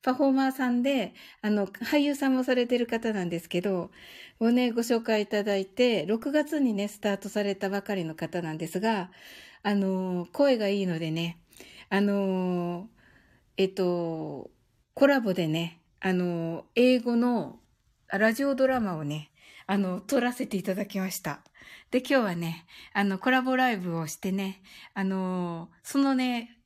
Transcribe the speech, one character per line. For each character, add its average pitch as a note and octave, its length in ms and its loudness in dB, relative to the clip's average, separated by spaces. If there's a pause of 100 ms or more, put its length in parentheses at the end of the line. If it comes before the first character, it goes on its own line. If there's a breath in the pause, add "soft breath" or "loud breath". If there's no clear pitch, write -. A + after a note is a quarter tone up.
パ C4 120 2
フ C4+ 120 2
ォ C#4 40 6
ー - 20 4
マ C4+ 180 2
ー - 40 -4
さ C4 160 0
ん A#3+ 140 0
で、 C4 320 0 (260 loud breath)
あ G#3+ 80 -2
の、 G#3 180 2
俳 D4 340 0
優 C#4+ 140 2
さ C#4 140 0
ん C4 60 4
も B3+ 100 0
さ B3+ 100 2
れ B3 100 2
て B3 120 2
る A#3+ 100 0
方 A3+ 240 -2
な F#3+ 140 -2
ん E3+ 40 -2
で E3+ 100 -4
す - 100 -14
け F3 100 0
ど、 F3+ 320 -2 (480 loud breath)
を A3+ 120 4
ね、 B3 200 2
ご A#3 100 -2
紹 A#3 220 0
介 A3 180 2
い G#3 40 0
た G#3 180 -2
だ G3+ 140 0
い G3 80 -2
て、 A3 400 2
六 A3+ 260 -2
月 D4+ 300 0
に B3 120 2
ね、 G3+ 140 -2
ス - 140 -12
タ G3+ 140 0
ー - 20 -8
ト G3+ 100 -10
さ G#3 160 -2
れ G3+ 120 -2
た G3 140 -4
ば G3+ 120 -2
か G#3 140 -4
り F3 100 -2
の D#3 100 -8
方 E3+ 260 -6
な D#3+ 120 -4
ん D#3 40 -6
で D#3+ 100 -6
す F#3 120 -4
が、 G3+ 320 -2 (520 loud breath)
あ G3+ 120 0
の、 F#3 560 0
声 C#4 260 4
が G#3 120 0
い G3+ 120 0
い F#3+ 60 0
の E3 100 -2
で D#3+ 140 -4
ね、 E3 280 -4 (500 loud breath)
あ G3 100 2
の、 F#3 920 -2 (680 soft breath)
え G3 80 4
っ F#3+ 80 -2
と、 E3 760 -2 (440)
コ C#4 140 6
ラ C#4 120 6
ボ G#3+ 140 0
で F3+ 140 0
ね、 E3 340 -2 (180)
あ F#3 140 0
の、 E3+ 640 -4
英 B3+ 240 6
語 A#3+ 180 0
の A#3 420 0 (480)
ラ A3 260 2
ジ C#4 120 -2
オ C#4 80 2
ド C4 140 4
ラ C4 120 2
マ F#3+ 180 -2
を D#3 60 -6
ね、 D3+ 280 -6 (340 loud breath)
あ G3 120 0
の、 F#3+ 220 0
撮 C4+ 200 0
ら B3 120 0
せ B3+ 140 -6
て G3+ 120 -4
い F3+ 60 -2
た F#3 120 -2
だ G3+ 100 -4
き G3 140 -6
ま F#3+ 100 -2
し - 120 -8
た。 D3 200 -8 (480 loud breath)
で、 B3+ 100 2
今 B3+ 80 -6
日 C#4 80 2
は G#3 200 2
ね、 E3 300 -6 (280 loud breath)
あ G3+ 100 2
の、 F#3+ 140 0
コ B3+ 140 0
ラ C4 100 4
ボ B3+ 140 0
ラ B3+ 160 2
イ G#3+ 60 -2
ブ F3 200 -4
を E3 80 -4
し D3+ 100 -10
て F#3 160 -6
ね、 F#3+ 300 -4 (320 loud breath)
あ G3 100 -4
の、 F#3 680 -4 (100)
そ - 160 -4
の C#4 160 4
ね B3 520 -2